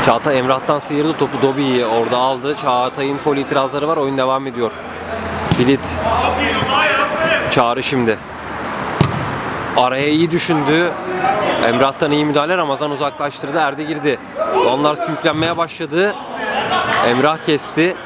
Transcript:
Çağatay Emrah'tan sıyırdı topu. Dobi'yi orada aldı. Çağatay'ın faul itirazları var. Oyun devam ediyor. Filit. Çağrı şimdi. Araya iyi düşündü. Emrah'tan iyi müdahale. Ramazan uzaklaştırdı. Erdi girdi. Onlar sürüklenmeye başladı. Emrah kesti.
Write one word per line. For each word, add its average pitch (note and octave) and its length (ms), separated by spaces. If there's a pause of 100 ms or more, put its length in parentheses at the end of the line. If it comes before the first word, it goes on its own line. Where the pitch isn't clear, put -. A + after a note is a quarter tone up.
Çağatay C3 320
Emrah'tan C3 400
sıyırdı D3+ 340
topu. C#3 300
Dobi'yi C3 440
orada A2+ 300
aldı. C3 460
Çağatay'ın C3+ 560
faul C#3+ 180
itirazları C#3 520
var. D#3+ 80
Oyun C3+ 220
devam C3+ 280
ediyor. A#2 240 (880)
Filit. C3 400 (1500)
Çağrı B2 320
şimdi. A#2 360 (1600)
Araya C3 320
iyi D#3+ 220
düşündü. D#3+ 600 (760)
Emrah'tan C3+ 440
iyi D3 140
müdahale. D3+ 320
Ramazan D3 340
uzaklaştırdı. C#3+ 680
Erdi D3 280
girdi. D3 320 (500)
Onlar D3 280
sürüklenmeye E3 600
başladı. E3 580 (920)
Emrah C#3 400
kesti. D#3+ 600